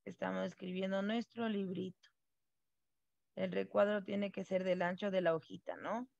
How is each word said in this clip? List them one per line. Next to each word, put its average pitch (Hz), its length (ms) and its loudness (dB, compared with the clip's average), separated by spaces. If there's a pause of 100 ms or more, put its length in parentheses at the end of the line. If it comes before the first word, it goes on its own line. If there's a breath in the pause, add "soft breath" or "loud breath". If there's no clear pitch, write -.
Estamos 185 440 -2
escribiendo 190 520 -2
nuestro 226 480 -2
librito. 185 640 -4 (1300)
El 190 160 0
recuadro 202 520 2
tiene 202 260 -2
que 196 140 -6
ser 185 200 0
del 185 180 2
ancho 185 280 0
de 185 120 4
la 165 120 6
hojita, - 420 -6
¿no? 202 440 -4